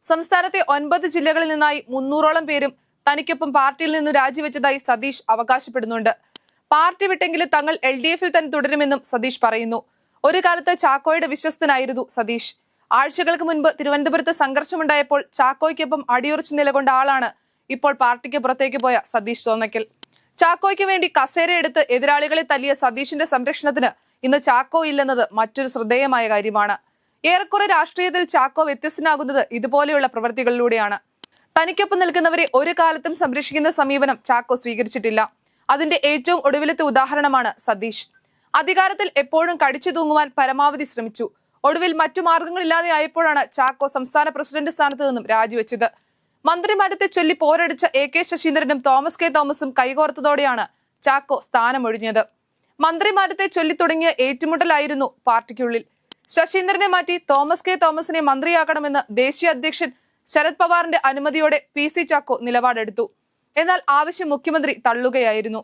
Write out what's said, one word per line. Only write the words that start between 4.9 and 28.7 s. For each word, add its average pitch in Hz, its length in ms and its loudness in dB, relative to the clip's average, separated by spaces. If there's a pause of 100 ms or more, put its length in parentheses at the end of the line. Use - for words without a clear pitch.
അവകാശപ്പെടുന്നുണ്ട്. 226 800 0 (640)
പാർട്ടി 359 380 2
വിട്ടെങ്കിലും 349 440 -2
തങ്ങൾ 302 200 0 (140)
എൽ 269 140 -2
ഡി 320 100 2
എഫിൽ 349 240 -2
തന്നെ 311 180 0
തുടരുമെന്നും 285 460 0 (100)
സതീഷ് 254 320 -2
പറയുന്നു. 226 360 0 (480)
ഒരു 349 180 4
കാലത്ത് 349 380 2
ചാക്കോയുടെ 311 500 2
വിശ്വസ്തനായിരുന്നു 262 720 -2 (100)
സതീഷ്. 233 360 -4 (480)
ആഴ്ചകൾക്ക് 320 500 -2
മുൻപ് 311 200 0 (100)
തിരുവനന്തപുരത്ത് 294 600 -2
സംഘർഷമുണ്ടായപ്പോൾ 294 800 0 (160)
ചാക്കോയ്ക്കൊപ്പം 285 680 0 (120)
അടിയുറച്ചു 294 460 -2
നിലകൊണ്ട 277 280 2 (120)
ആളാണ് 269 280 0 (400)
ഇപ്പോൾ 277 240 0 (100)
പാർട്ടിക്ക് 247 420 0
പുറത്തേക്ക് 262 400 0
പോയ 247 100 4 (180)
സതീഷ് 226 360 -4
തോന്നക്കൽ. 220 360 -2 (540)
ചാക്കോയ്ക്ക് 381 500 2
വേണ്ടി 359 180 2 (100)
കസേരയെടുത്ത് 330 640 0 (140)
എതിരാളികളെ 294 540 2
തല്ലിയ 277 220 0 (100)
സതീഷിന്റെ 269 520 -2
സംരക്ഷണത്തിന് 254 560 0 (360)
ഇന്ന് 277 220 2
ചാക്കോ 262 320 2 (100)
ഇല്ലെന്നത് 269 320 0 (160)
മറ്റൊരു 226 360 -2
ശ്രദ്ധേയമായ 247 600 0
കാര്യമാണ്. 208 420 0 (560)
ഏറെക്കുറെ 403 340 0 (100)
രാഷ്ട്രീയത്തിൽ 349 480 0 (100)
ചാക്കോ 285 360 2
വ്യത്യസ്തനാകുന്നത് 285 720 -2 (160)